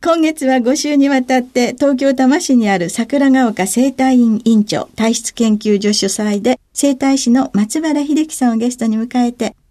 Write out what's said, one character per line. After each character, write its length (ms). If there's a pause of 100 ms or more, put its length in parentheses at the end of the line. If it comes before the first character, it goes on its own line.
今 200
月 240
は 160
五 140
週 200
に 120
わ 140
た 180
っ 40
て、 340
東 200
京 160
多 100
摩 180
市 160
に 120
あ 80
る 120
桜 420
ヶ 160
丘 200
生 240
態 260
院 260
院 200
長、 320
体 180
質 200
研 240
究 240
所 120
主 140
催 340
で、 180 (140)
整 220
体 220
師 140
の 220
松 280
原 240
秀 220
樹 80
さ 140
ん 40
を 40
ゲ 140
ス 60
ト 80
に 120
迎 280
え 80
て、 220 (160)